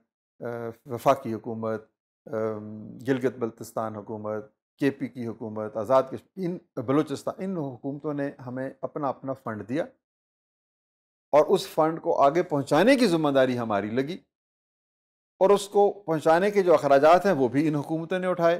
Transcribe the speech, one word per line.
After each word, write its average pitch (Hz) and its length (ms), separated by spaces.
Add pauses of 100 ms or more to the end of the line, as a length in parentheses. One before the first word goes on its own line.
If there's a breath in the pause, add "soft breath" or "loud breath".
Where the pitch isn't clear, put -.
(420)
अ, 117 300 (160)
वफाकी 131 440
हुकूमत, 110 580 (380)
अम, 110 760
गिलगित 127 340
बल्तिस्तान 113 580
हुकूमत, 107 580 (260)
केपी 135 300
की 120 160
हुकूमत, 107 520
आज़ाद 127 380
कश्मीर, 185 300
इन, 175 160 (180)
बलूचिस्तान, 135 680
इन 190 120
हुकूमतों 143 580
ने 143 260
हमें 131 340 (100)
अपना, 143 240
अपना 135 240
फंड 107 340
दिया 135 220 (1400)
और 147 120
उस 180 300
फंड 160 260
को 165 120
आगे 151 300
पहुंचाने 160 540
की 240 100
जिम्मेदारी 139 500
हमारी 107 340
लगी 139 300 (1200)
और 190 120
उसको 202 380
पहुंचाने 160 600
के 202 120
जो 180 100
अखराजात 147 540
हैं 196 60
वो 135 160
भी 143 180
इन 151 80
हुकूमतों 160 440
ने 185 80
उठाए। 170 340